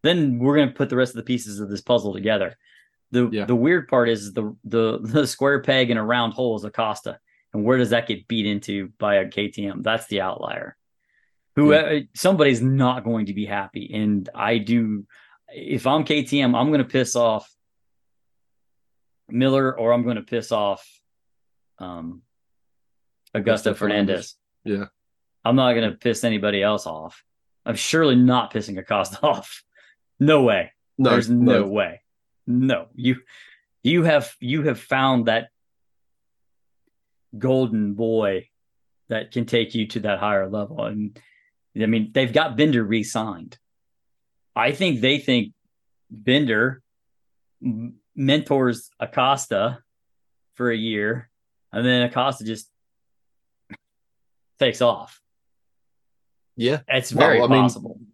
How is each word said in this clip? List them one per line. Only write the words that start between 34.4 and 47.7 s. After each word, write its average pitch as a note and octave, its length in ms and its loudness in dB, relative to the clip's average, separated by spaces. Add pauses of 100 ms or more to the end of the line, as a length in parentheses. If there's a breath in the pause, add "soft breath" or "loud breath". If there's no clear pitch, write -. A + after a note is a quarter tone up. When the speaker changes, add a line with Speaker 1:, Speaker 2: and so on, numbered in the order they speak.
Speaker 1:
you C#3 240 -4
have C3+ 160 0
found C3 460 0
that A2+ 220 0 (1900)
golden A2 580 0
boy G#2+ 540 -2 (600)
that A2 240 -6
can A#2 140 -4
take A#2 280 0
you A2 140 -2
to A2+ 120 -6
that G2+ 180 -2
higher G2 300 0
level. G#2 360 -8
And, G#2+ 340 -8 (640 soft breath)
I A2 60 0
mean, A2 260 0
they've C3 200 0
got D3+ 240 0
Binder B2+ 280 2
re-signed. G#2+ 720 -4 (1000)
I A#2+ 160 0
think D3+ 280 -2
they C3+ 180 2
think B2 340 0 (580)
Binder B2 720 0 (840)
m-, A#2+ 300 -6 (220)